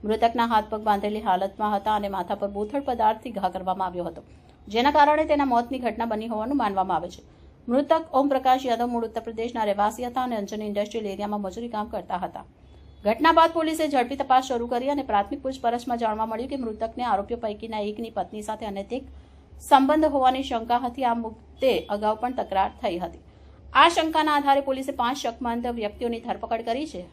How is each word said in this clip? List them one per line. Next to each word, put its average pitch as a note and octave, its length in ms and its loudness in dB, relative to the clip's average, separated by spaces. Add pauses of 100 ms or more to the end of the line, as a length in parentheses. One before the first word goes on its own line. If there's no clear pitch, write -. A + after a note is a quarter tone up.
મૃતકના A#3 420 2
હાથ A3 240 2
પગ G#3+ 120 -6
બાંધેલી G#3 380 0
હાલતમાં G3+ 560 0
હતા G#3 180 0
અને G3+ 140 -2
માથા F#3+ 260 -4
પર G3+ 140 -4
બોથડ G#3 360 -4
પદાર્થથી A#3 460 0
ઘા F#3+ 180 -2
કરવામાં F#3 380 -2
આવ્યો F3 180 -6
હતો, E3+ 180 -10 (460)
જેના A#3+ 220 4
કારણે D4+ 340 6
તેના D4 200 2
મોતની A#3+ 340 2
ઘટના A#3 280 -4
બની A3 200 -4
હોવાનું A#3 300 -4
માનવામાં G3 400 0
આવે E3+ 120 -4
છે. - 140 -16 (460)
મૃતક D4 460 2
ઓમપ્રકાશ C4+ 520 2
યાદવ A#3+ 200 0
મૂળ A#3 180 -2
ઉત્તર A3+ 160 -6
પ્રદેશના A3+ 440 -4
રહેવાસી G#3 400 0
હતા A#3+ 180 -2
અને A#3 140 -2
અંજની G#3 300 -6
ઇન્ડસ્ટ્રીયલ G#3 400 -4
એરિયામાં G3+ 340 -4
મજૂરી G#3 280 -8
કામ G#3+ 200 -6
કરતા F#3 280 -6
હતા. - 280 -8 (600)
ઘટના A#3 280 4
બાદ E4 180 8
પોલીસે D#4+ 380 0
ઝડપી C4+ 280 0
તપાસ C4 280 4
શરૂ A#3+ 220 -4
કરી B3 220 -2
અને C#4+ 140 0
પ્રાથમિક A3+ 400 -2
પૂછપરછમાં A#3+ 560 -2
જાણવા A3 280 -2
મળ્યું A3+ 220 -6
કે C#4 80 -6
મૃતકને A3+ 480 -6
આરોપીઓ G#3 320 0
પૈકીના A3 420 -6
એકની G#3+ 320 -6
પત્ની G#3 320 -8
સાથે G#3+ 240 -8
અનૈતિક G3+ 360 -8 (580)
સંબંધ D4 440 6
હોવાની C4 380 4
શંકા A#3+ 360 -2
હતી. B3+ 260 -4
આ A#3 100 4
મુદ્દે A#3 600 -2 (140)
અગાઉ G#3+ 280 0
પણ B3 160 -4
તકરાર G3 380 0 (120)
થઈ F3+ 160 -2
હતી. F3+ 240 -8 (500)
આ C#4+ 160 10
શંકાના D#4+ 460 2
આધારે C#4+ 260 4
પોલીસે C4+ 320 -4
પાંચ B3+ 240 -2
શકમંદ A#3+ 500 -4
વ્યક્તિઓની A#3 540 -4
ધરપકડ A3+ 420 -6
કરી A#3 240 -4
છે F3+ 260 -12